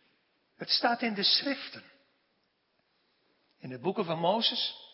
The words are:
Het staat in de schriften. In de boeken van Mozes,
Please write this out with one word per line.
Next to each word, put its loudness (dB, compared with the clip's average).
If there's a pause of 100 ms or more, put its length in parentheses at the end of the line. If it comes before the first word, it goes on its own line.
(560)
Het -10
staat 2
in 0
de -2
schriften. 0 (1700)
In -12
de -8
boeken 0
van -2
Mozes, 2 (160)